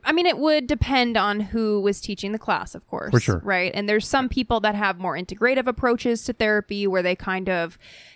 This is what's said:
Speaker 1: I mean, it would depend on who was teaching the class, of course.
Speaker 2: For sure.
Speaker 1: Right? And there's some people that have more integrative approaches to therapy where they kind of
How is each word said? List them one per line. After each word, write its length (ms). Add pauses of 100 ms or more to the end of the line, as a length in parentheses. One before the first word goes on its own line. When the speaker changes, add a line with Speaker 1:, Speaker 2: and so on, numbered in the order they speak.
Speaker 1:
I 80
mean, 140
it 120
would 280
depend 500
on 240
who 400
was 200
teaching 320
the 60
class, 360
of 140
course. 240
Speaker 2:
For 80
sure. 240
Speaker 1:
Right? 300
And 140
there's 200
some 200
people 320
that 140
have 240
more 180
integrative 520
approaches 560
to 80
therapy 540
where 160
they 120
kind 340
of 300 (380)